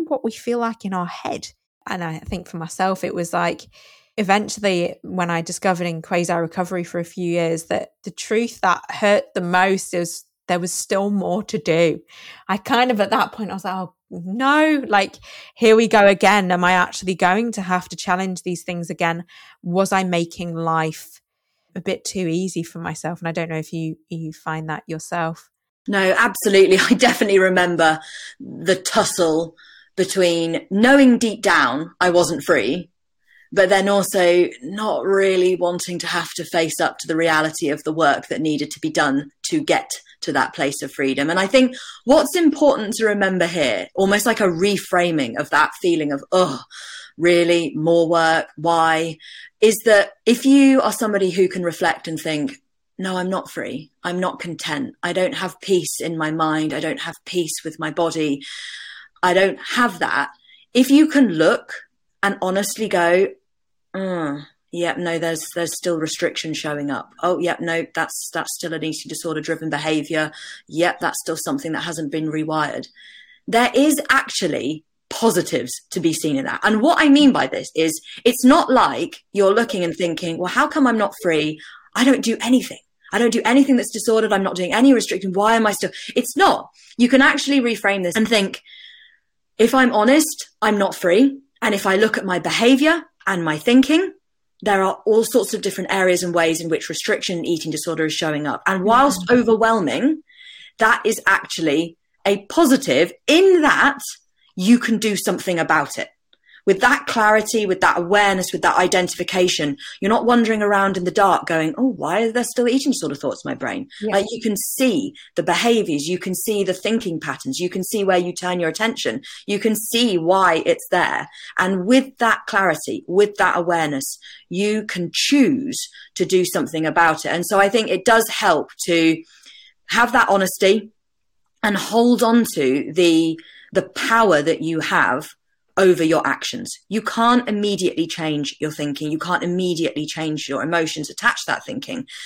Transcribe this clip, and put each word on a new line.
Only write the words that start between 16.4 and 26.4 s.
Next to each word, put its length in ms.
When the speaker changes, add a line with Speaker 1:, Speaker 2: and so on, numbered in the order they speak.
Speaker 1:
Am 140
I 80
actually 420
going 380
to 80
have 280
to 60
challenge 460
these 220
things 260
again? 340
Was 300
I 100
making 520
life 640
a 60
bit 240
too 240
easy 360
for 160
myself?" 400
And 100
I 20
don't 160
know 100
if 140
you, 260
you 240
find 360
that 180
yourself. 600
Speaker 2:
No, 300
absolutely. 600